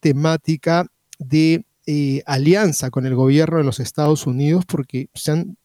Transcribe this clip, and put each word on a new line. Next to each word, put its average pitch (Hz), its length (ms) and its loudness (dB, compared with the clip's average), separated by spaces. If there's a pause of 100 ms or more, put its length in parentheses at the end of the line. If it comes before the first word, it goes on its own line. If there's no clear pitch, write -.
temática 160 840 0 (320)
de, 156 460 0 (220)
eh, 143 400 -2
alianza 151 640 2
con 131 160 -4
el 131 100 0
gobierno 147 420 2
de 156 60 2
los 135 160 -2
Estados 151 480 0
Unidos, 147 400 0
porque 139 460 -6
se - 180 -6
han 175 340 -4